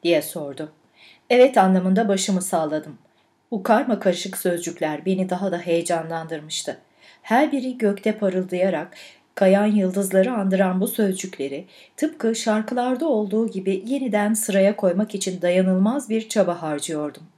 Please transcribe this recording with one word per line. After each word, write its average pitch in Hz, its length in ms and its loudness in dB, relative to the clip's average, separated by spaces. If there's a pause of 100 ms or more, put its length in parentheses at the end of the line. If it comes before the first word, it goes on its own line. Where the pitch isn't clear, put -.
diye 170 180 4
sordu. 151 500 -10 (580)
"Evet" 247 280 6
anlamında 190 500 4
başımı 196 340 0
salladım. 156 560 -4 (540)
Bu 202 120 -6
karma 226 360 2
karışık 185 380 -2
sözcükler 170 680 -4
beni 185 240 -2
daha 185 220 -2
da 175 80 -4
heyecanlandırmıştı. 165 1160 -4 (440)
Her 285 300 2
biri 254 260 -4
gökte 208 400 0
parıldayarak 185 760 -2 (400)
kayan 196 300 6
yıldızları 196 680 2
andıran 190 500 2
bu 196 60 0
sözcükleri 185 760 -2 (320)
tıpkı 233 380 -2
şarkılarda 240 720 -2
olduğu 220 400 0
gibi 190 380 -4
yeniden 220 480 0
sıraya 196 420 2
koymak 202 400 0
için 190 260 -4
dayanılmaz 190 680 2
bir 220 200 -2
çaba 175 320 0
harcıyordum. 151 640 -6 (140)